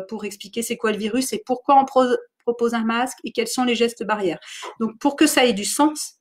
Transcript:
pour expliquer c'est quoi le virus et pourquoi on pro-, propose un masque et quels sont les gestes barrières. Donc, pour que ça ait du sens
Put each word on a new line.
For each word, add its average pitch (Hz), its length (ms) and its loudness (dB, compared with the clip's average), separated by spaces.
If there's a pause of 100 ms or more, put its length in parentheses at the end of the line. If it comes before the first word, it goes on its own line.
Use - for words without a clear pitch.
pour 214 160 -8
expliquer 202 380 -8
c'est 233 140 -6
quoi 214 140 -2
le 202 60 -4
virus 220 360 -2
et 208 120 -6
pourquoi 269 340 4
on 262 60 4
pro-, 247 320 2 (280)
propose 233 300 0
un 226 80 -2
masque 233 420 -2
et 233 60 -8
quels 226 160 -2
sont - 160 -2
les 240 120 2
gestes 233 300 0
barrières. 196 340 -2 (400)
Donc, 226 200 -4
pour 285 180 0
que 311 100 6
ça 269 180 4
ait 240 80 4
du 202 120 -4
sens - 560 0